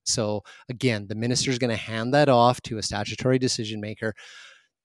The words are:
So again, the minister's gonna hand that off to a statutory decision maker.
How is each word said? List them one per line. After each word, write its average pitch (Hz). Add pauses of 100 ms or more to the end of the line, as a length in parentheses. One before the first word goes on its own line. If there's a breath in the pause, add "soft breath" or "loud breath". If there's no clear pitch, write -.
So 107 (260 loud breath)
again, 113
the 104
minister's 120
gonna 117
hand 113
that 143
off 123
to 110
a 98
statutory 110
decision 110
maker. 107 (720 loud breath)